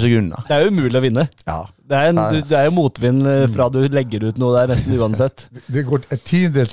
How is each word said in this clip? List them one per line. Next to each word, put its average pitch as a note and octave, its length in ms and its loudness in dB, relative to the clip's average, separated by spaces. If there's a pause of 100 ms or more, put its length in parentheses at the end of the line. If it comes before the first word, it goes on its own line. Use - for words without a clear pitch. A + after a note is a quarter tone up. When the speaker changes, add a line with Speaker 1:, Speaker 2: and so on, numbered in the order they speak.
Speaker 1:
seg A#2+ 160 4
unna. F#2 260 -4
Speaker 2:
Det D3 80 -2
er D3 80 2
jo G#3 80 2
umulig C3 300 0
å - 20 2
vinne. B2+ 220 0 (240)
Speaker 1:
Ja. E2 160 -8 (260)
Speaker 2:
Det C#3 80 0
er D3 140 2
en, E3+ 40 0
Speaker 1:
Ja, G#2+ 120 0
ja. - 20 -2
Speaker 2:
du, D#3 160 0
det C#3+ 140 2
er C#3 80 4
jo F3+ 80 0
motvind, C3+ 500 0
eh, C3+ 220 2
fra A#2 180 0
Speaker 1:
Mm. A#2+ 60 -2
Speaker 2:
du C3+ 160 0
legger A2 400 -2
ut A2 100 -6
noe B2 160 0
der, B2 140 2
nesten C3 320 0
uansett. A2 480 -2
Speaker 3:
<laughs> - 20 -20
Det, B2 120 -20 (120)
det C#3 120 -2
går C3 260 -2
et C3 120 -6
tiendedels D#3+ 480 0